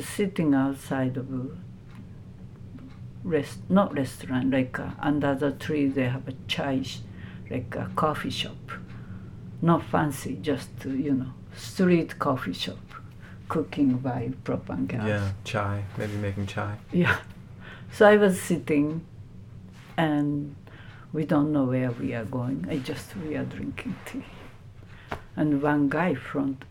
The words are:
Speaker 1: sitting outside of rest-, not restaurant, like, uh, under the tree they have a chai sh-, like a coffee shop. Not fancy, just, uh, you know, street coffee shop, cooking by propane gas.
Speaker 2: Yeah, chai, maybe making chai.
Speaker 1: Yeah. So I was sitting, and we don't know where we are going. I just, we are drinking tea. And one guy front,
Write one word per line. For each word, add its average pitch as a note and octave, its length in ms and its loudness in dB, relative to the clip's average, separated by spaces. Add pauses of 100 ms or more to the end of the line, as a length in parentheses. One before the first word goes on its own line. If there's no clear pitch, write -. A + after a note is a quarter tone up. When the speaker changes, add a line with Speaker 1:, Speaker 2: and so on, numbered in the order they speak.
Speaker 1:
sitting F#3 500 2
outside C3+ 640 2
of C3 140 -4 (1900)
rest-, D3+ 460 0
not G3 260 6
restaurant, C3 560 0
like, C3 280 2
uh, - 100 -4 (100)
under D3 360 2
the C#3 160 2
tree C#3+ 360 0
they C3+ 220 2
have B2+ 180 -2
a - 60 -6 (140)
chai C3+ 340 0
sh-, - 180 -6 (500)
like - 260 -4
a - 200 -2
coffee - 340 2
shop. - 280 -6 (1040)
Not E3 240 6
fancy, D3 560 0
just, C3 280 -2 (160)
uh, C#3 40 -4
you C3+ 240 0
know, B2+ 180 0 (240)
street - 640 4
coffee C3+ 340 0
shop, - 260 -6 (680)
cooking C#3 500 2
by B2+ 340 -2 (120)
propane C3 440 -2
gas. G#2+ 200 0
Speaker 2:
Yeah, G2+ 240 2 (140)
chai, G2+ 380 0 (140)
maybe G#2 200 -2
making G2+ 300 -2
chai. G#2 300 -4 (140)
Speaker 1:
Yeah. - 260 4 (760)
So G#3+ 140 8
I G#3 100 12
was F#3+ 240 6
sitting, D#3 640 2 (920)
and D3 600 2 (580)
we D#3 120 0
don't D3+ 280 4
know C#3 120 4
where B2+ 260 2
we B2 220 -2
are A2+ 120 -4
going. B2+ 440 -2
I D#3+ 100 0
just, - 380 -8
we D#3 180 -4
are B2+ 100 -2
drinking - 500 -6 (100)
tea. - 200 -10 (1080)
And C#3+ 260 4
one D3 280 6
guy D3+ 260 2
front, C#3 540 -2